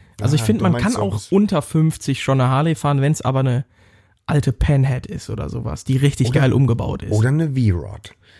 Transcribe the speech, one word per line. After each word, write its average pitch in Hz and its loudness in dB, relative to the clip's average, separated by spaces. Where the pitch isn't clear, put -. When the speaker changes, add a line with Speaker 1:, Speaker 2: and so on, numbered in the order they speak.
Speaker 1:
Also 143 0
ich 147 2
Speaker 2:
Ah, - -4
Speaker 1:
finde, 214 2
Speaker 2:
du - -2
Speaker 1:
man 180 2
Speaker 2:
meinst - -2
Speaker 1:
kann 233 0
Speaker 2:
so 214 -2
Speaker 1:
auch 196 -2
Speaker 2:
was - -8
Speaker 1:
unter 190 2
fünfzig 160 -2
schon 135 2
eine 127 2
Harley 147 0
fahren, 143 0
wenn's 147 0
aber 135 0
eine 127 0
alte 143 0
Panhead 135 0
ist - -12
oder - -6
sowas, - -8
die 131 0
richtig 135 2
Speaker 2:
Oder 139 2
Speaker 1:
geil 127 4
umgebaut 123 0
ist. 110 -6
Speaker 2:
oder 110 2
eine 156 0
V-Rod. 87 -2